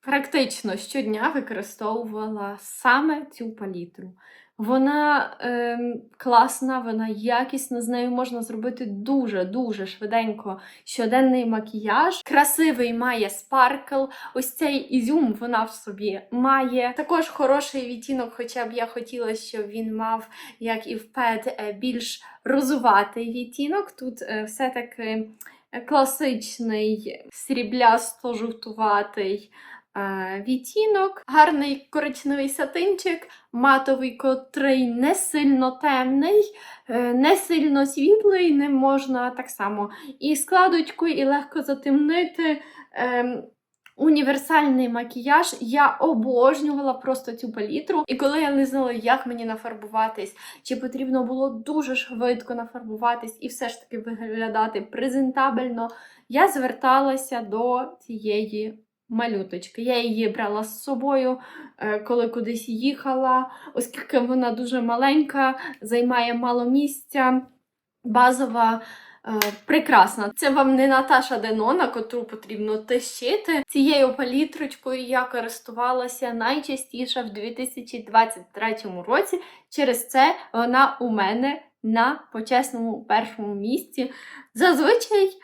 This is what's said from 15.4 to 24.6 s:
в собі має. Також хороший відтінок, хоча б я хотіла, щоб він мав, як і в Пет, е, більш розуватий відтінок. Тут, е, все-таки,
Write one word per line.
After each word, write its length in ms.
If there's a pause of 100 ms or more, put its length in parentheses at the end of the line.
в 80
собі 500 (100)
має. 680
Також 300
хороший 600
відтінок, 500
хоча 280
б 80
я 120
хотіла, 500
щоб 320
він 280
мав, 320 (320)
як 280
і 80
в 180
Пет, 460
е, 140
більш 480 (220)
розуватий 880
відтінок. 580
Тут, 300
е, 220
все-таки, 840 (420)